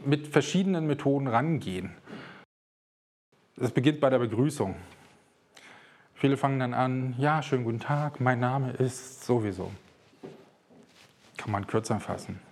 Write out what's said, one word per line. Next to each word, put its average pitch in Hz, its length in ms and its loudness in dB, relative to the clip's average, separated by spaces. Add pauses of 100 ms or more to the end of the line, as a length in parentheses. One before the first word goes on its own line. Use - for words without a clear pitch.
mit 143 220 2
verschiedenen 180 580 2
Methoden 139 420 0
rangehen. 110 640 0 (1700)
Es 123 120 0
beginnt 147 300 4
bei 135 100 6
der 127 80 4
Begrüßung. 113 560 0 (1400)
Viele 139 240 4
fangen 135 220 2
dann 123 160 -2
an, 127 420 0
„Ja, 147 240 2
schönen 131 220 -2
guten 113 160 -2
Tag, 147 420 -2
mein 123 180 2
Name 127 340 0
ist - 520 -4
sowieso.“ 98 460 0 (1700)
Kann - 140 -6
man 101 140 -2
kürzer 110 340 0
fassen. - 400 -8 (120)